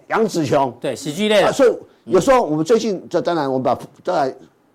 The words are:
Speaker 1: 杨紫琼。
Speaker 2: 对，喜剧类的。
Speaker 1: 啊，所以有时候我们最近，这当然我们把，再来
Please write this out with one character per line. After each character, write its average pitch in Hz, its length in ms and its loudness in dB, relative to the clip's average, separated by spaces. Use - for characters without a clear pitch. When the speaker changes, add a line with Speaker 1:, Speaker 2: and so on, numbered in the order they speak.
Speaker 1:
杨 202 180 0
紫 165 180 -4
琼。 139 360 0
Speaker 2:
对， 139 140 -6
喜 151 180 -10
剧 202 160 -2
类 208 120 4
的。 156 80 4
Speaker 1:
啊， - 40 0
所 269 140 4
以 214 60 4
有 175 160 2
时 262 120 4
候 247 100 4
我 151 140 -2
们 156 80 -2
最 226 140 2
近， 208 300 -4
这 175 120 -2
当 170 160 -2
然 139 140 -2
我 131 80 -2
们 131 40 -4
把， 127 160 0
再 180 100 -4
来 143 220 -2